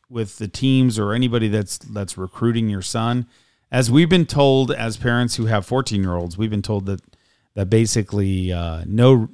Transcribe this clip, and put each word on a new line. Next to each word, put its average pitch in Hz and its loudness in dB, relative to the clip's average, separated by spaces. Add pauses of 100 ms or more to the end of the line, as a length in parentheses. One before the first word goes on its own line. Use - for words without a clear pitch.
with 113 -8
the 95 -6
teams 131 2
or 101 0
anybody 117 0
that's, 104 -2
that's 104 -10
recruiting 113 -2
your 101 -4
son. 117 -4 (420)
As 120 0
we've 160 6
been 175 4
told, 135 2
as 117 -6
parents 120 0
who 110 -2
have 104 0
fourteen-year-olds, 92 -2
we've 110 -2
been 104 -4
told 101 -4
that, 98 -6 (520)
that 98 -4
basically, 101 0
uh, 85 -4
no, 117 4